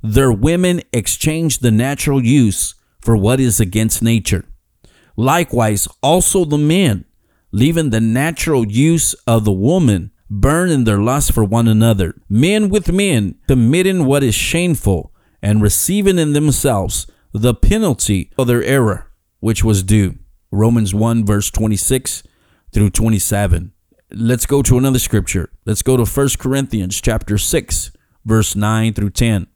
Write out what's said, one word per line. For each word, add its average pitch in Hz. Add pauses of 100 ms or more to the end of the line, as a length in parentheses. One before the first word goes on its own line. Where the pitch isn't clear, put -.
their 120
women 170 (100)
exchanged 156
the 120
natural 127
use 117 (260)
for 113
what 113
is 123
against 110
nature. 113 (720)
Likewise, 120 (160)
also 170
the 147
men, 151 (460)
leaving 151
the 110
natural 127
use 151 (100)
of 117
the 107
woman, 104 (180)
burn 143
in 139
their 107
lust 127
for 113
one 113
another, 110 (140)
men 190
with 190
men, 165 (120)
committing 160
what 139
is 113
shameful, 165 (300)
and 104
receiving 190
in 151
themselves 131 (240)
the 113
penalty -
of 131
their 120
error, 117 (280)
which 110
was 104
due." 95 (320)
Romans 107
one, 113
verse 104
twenty-six 110 (480)
through 101
twenty-seven. 101 (400)
Let's 117
go 143
to 127
another 127
scripture. 95 (140)
Let's 107
go 131
to 120
First 139
Corinthians 131
chapter 110
six, - (320)
verse 110
nine 110
through 104
ten. 107